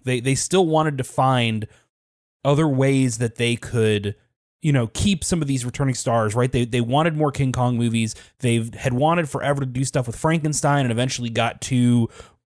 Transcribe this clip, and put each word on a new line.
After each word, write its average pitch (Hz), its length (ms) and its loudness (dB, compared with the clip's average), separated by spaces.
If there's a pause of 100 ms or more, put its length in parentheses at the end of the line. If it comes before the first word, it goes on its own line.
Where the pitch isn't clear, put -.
They, 127 160 -2
they 135 120 0
still 180 320 2
wanted 156 320 0
to 127 60 -4
find 120 640 0 (800)
other 147 240 4
ways 131 480 2
that 117 180 -4
they 117 220 0
could, 107 580 0 (460)
you 151 100 2
know, 123 160 2
keep - 380 0
some 175 160 0
of 143 80 -2
these 131 160 -2
returning 127 300 -2
stars, 113 400 0
right? 123 160 0
They, 120 120 0
they 120 180 0
wanted 151 360 0
more 151 160 0
King 131 180 0
Kong 123 260 0
movies. 113 380 0 (240)
They 117 380 0
had 131 160 -2
wanted 156 360 2
forever 139 300 -2
to 135 60 -2
do 127 180 -4
stuff 127 240 -2
with 113 80 -8
Frankenstein 151 680 0
and 120 60 0
eventually 123 380 -2
got 113 300 -2
two 120 500 2 (440)